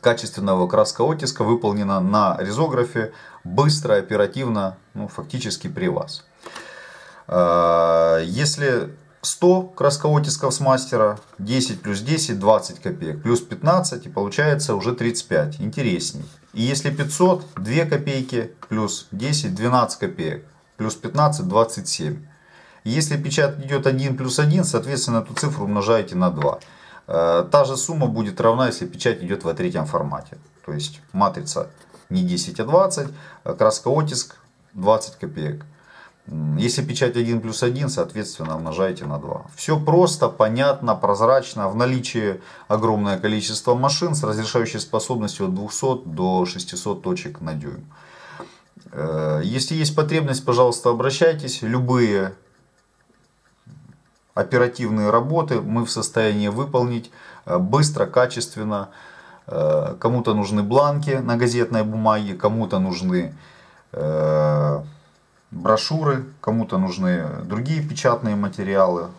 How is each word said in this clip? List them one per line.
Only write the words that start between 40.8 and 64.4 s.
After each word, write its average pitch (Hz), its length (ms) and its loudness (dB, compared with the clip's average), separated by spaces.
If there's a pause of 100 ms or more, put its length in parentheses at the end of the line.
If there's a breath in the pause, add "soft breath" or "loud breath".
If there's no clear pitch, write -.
прозрачно. 113 720 2
В 101 80 -2
наличии 117 640 0 (260 loud breath)
огромное 104 540 2
количество 107 560 0
машин 143 400 0
с - 80 -2
разрешающей 110 560 -2
способностью 107 640 -4
от 92 80 -2
двухсот 104 580 -4
до 92 320 0
шестисот - 580 -8
точек - 380 -6
на 80 140 -8
дюйм. 73 320 -10 (1040 loud breath)
Э, 78 540 -2
если 127 320 -2
есть 151 180 0
потребность, 151 500 0
пожалуйста, 123 460 4
обращайтесь. 135 720 0
Любые 117 720 2 (2000)
оперативные 113 760 2
работы 135 540 0
мы 113 240 -2
в - 40 -10
состоянии 104 580 0
выполнить, 120 600 -2 (360 loud breath)
э, 87 100 -2
быстро, 107 480 2
качественно. 107 880 -2 (560 loud breath)
Э, 76 520 0
кому-то 113 360 0
нужны 104 280 0
бланки 143 500 2
на 120 260 -2
газетной 117 460 0
бумаге, 107 500 0
кому-то 104 440 0
нужны, 90 560 -2 (580 loud breath)
э, 76 880 2 (680 loud breath)